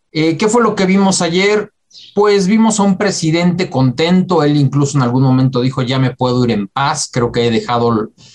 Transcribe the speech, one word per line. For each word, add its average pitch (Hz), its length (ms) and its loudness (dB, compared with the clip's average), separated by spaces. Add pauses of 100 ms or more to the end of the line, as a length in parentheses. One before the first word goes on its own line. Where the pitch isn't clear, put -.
(120)
Eh, 160 240 0
¿qué 214 140 0
fue 233 140 2
lo 214 120 0
que 196 100 -2
vimos 190 360 2
ayer? 196 500 0 (420)
Pues 202 340 2
vimos 220 340 2
a - 20 2
un 196 140 2
presidente 175 720 -2
contento, 160 760 0
él 147 140 2
incluso 143 400 0
en 131 60 2
algún 127 200 0
momento 131 380 2
dijo, 131 200 -2
"Ya 127 160 -2
me 131 140 0
puedo 123 320 -2
ir 113 80 0
en 101 160 -2
paz, 143 440 -4
creo 120 200 -2
que 120 160 0
he 117 40 0
dejado, 113 600 -2 (240)